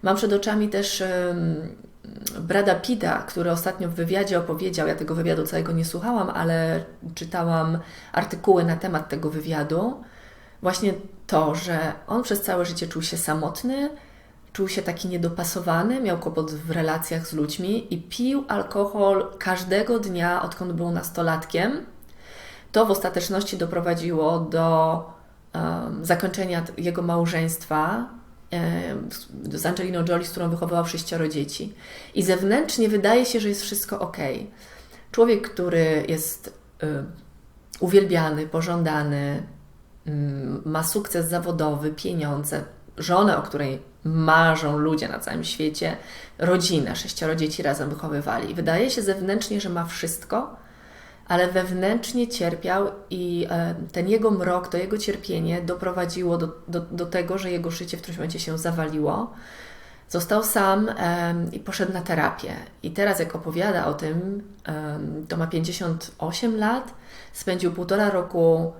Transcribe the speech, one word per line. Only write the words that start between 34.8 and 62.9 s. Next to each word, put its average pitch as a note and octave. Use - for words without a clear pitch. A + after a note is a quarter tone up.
Człowiek, A3+
który E3
jest, -
em, D3
uwielbiany, E3+
pożądany, D3+
mm, C#3+
ma D#3
sukces E3+
zawodowy, D#3+
pieniądze, D3+
żonę, F3
o -
której -
marzą D#3+
ludzie D3+
na -
całym -
świecie, D#3+
rodzinę, F3
sześcioro -
dzieci D#3
razem C#3+
wychowywali. D3+
Wydaje F3
się B3+
zewnętrznie, G3
że G3
ma E3+
wszystko, -
ale F3+
wewnętrznie F#3+
cierpiał F#3+
i, F3
e, E3+
ten F3+
jego A3
mrok, F3+
to -
jego G#3
cierpienie F3
doprowadziło F3
do, E3
do, E3+
do F3
tego, F3+
że F#3+
jego E3+
życie E3+
w -
którymś E3+
momencie E3
się D#3+
zawaliło. D#3+
Został F#3+
sam, G#3
em, E3+
i -
poszedł F#3+
na F3+
terapię. E3
I E3+